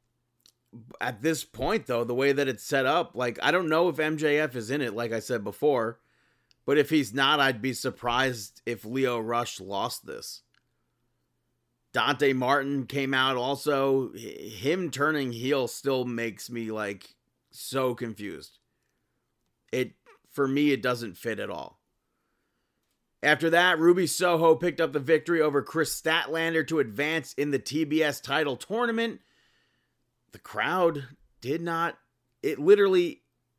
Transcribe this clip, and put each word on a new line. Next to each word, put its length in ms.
at 220
this 220
point, 420
though, 160
the 120
way 180
that 160
it's 160
set 220
up, 280
like, 260
I 120
don't 160
know 200
if 120
M 160
J 240
F 160
is 140
in 100
it, 140
like 180
I 80
said 240
before. 560
But 120
if 140
he's 240
not, 240
I'd 240
be 100
surprised 920
if 180
Lio 360
Rush 400
lost 460
this. 360
Dante 420
Martin 520
came 280
out 220
also. 760
H-, 400
him 360
turning 420
heel 340
still 380
makes 460
me, 200
like, 440
so 440
confused. 640
It, 200
for 160
me, 260
it 100
doesn't 340
fit 220
at 100
all. 320
After 260
that, 300
Ruby 280
Soho 500
picked 220
up 140
the 80
victory 400
over 220
Chris 360
Statlander 720
to 120
advance 520
in 180
the 80
T 260
B 180
S 180
title 360
tournament. 640
The 60
crowd 680
did 220
not, 340
it 160
literally, 640